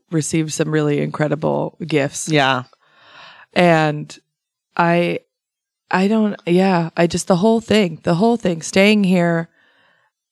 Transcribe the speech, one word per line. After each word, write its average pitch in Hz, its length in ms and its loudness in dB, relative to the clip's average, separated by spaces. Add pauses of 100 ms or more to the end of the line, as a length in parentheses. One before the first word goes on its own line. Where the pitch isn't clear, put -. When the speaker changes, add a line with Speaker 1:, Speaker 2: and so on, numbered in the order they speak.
(120)
Speaker 1:
received 156 420 -2
some 156 160 -4
really 147 320 0
incredible 151 760 -4 (100)
gifts. 143 420 -4
Speaker 2:
Yeah. 135 340 0 (920)
Speaker 1:
And 156 600 2 (640)
I, 170 420 0 (720)
I 190 160 0
don't, 220 280 0 (100)
yeah, 175 520 2
I 175 100 2
just, 175 200 -4
the 190 100 2
whole 226 240 2
thing, 202 420 0
the 165 120 0
whole 226 220 0
thing, 170 240 -4
staying 202 420 2
here, 170 460 0 (840)